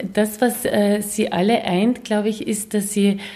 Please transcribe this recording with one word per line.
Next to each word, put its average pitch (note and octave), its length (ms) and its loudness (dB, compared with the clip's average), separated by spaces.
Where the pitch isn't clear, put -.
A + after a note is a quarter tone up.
das, G#3+ 260 0
was, A#3+ 240 2
äh, G#3 380 2
sie G#3 320 -2
alle G3 320 0
eint, A3 400 0
glaube G#3 240 0
ich, G#3+ 180 -4
ist, G#3+ 260 -4
dass G3+ 200 -2
sie, G3+ 260 2